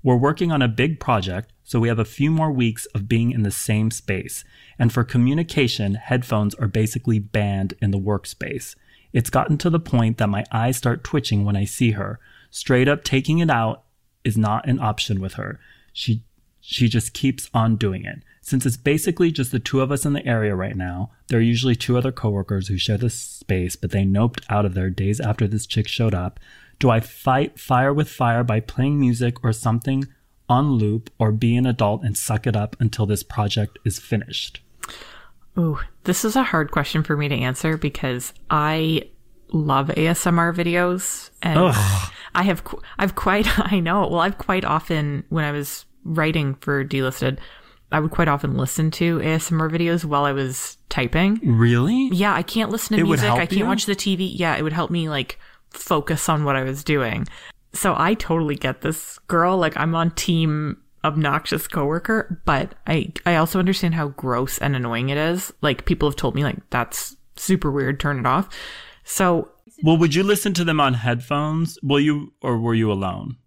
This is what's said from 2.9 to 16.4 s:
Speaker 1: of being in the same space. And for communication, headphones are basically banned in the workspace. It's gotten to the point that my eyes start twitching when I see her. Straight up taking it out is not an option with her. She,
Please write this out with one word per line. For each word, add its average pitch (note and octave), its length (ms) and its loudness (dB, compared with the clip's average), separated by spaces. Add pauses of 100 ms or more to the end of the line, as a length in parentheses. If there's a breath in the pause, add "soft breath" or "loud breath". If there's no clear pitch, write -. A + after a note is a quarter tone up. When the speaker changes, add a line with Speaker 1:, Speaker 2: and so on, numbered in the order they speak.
Speaker 1:
of G#2 120 -4
being A#2 220 2
in A#2+ 140 0
the G2+ 80 0
same A2 400 0
space. - 520 -8 (360 loud breath)
And A#2 120 4
for B2 120 0
communication, B2+ 880 0
headphones A2 640 -2
are A2+ 120 -2
basically A2 520 0
banned G2+ 640 -2
in G2+ 80 2
the G2 80 0
workspace. - 760 -6 (400 soft breath)
It's A#2+ 160 2
gotten C#3 300 2
to F3 100 0
the E3 100 2
point A#2 380 2
that G#2+ 120 2
my G2+ 220 -2
eyes A#2+ 260 0
start - 260 -2
twitching G#2+ 420 0
when G2+ 100 0
I G2 100 0
see A#2 260 0
her. G2+ 280 -6 (300 soft breath)
Straight B2+ 380 2
up C#3+ 160 0
taking C#3 340 0
it E3 140 2
out A2+ 320 0 (400)
is G#2 160 0
not A2 280 0
an C3 120 2
option G#2+ 420 -2
with F#2 140 -6
her. - 240 -10 (340 soft breath)
She, A2+ 300 -2 (360)